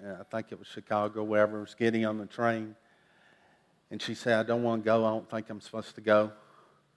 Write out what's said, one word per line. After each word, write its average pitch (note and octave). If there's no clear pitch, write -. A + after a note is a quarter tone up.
uh, F#2+
I G2+
think -
it F#2
was G2
Chicago, G#2+
wherever, G#2+
was G2+
getting A2+
on A2
the G#2
train. A2
And G#2
she A#2
said, A#2
"I A2
don't A#2
wanna A#2
go. A2+
I A2
don't A2
think A2+
I'm G#2+
supposed -
to A2
go." G#2+